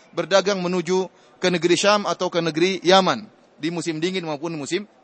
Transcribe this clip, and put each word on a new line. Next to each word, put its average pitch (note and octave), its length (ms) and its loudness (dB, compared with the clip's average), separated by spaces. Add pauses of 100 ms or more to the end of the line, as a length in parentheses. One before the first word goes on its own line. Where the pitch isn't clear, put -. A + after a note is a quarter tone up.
(160)
berdagang F3+ 480 0
menuju F3+ 480 -2 (280)
ke F3+ 120 0
negeri F3 240 4
Syam G3+ 320 2
atau F3 240 -2
ke F3 80 0
negeri E3 400 0
Yaman E3 480 2 (320)
di D#3 120 -6
musim E3 280 -6
dingin F#3 240 -4
maupun D#3+ 320 -6
musim D#3+ 320 -6 (160)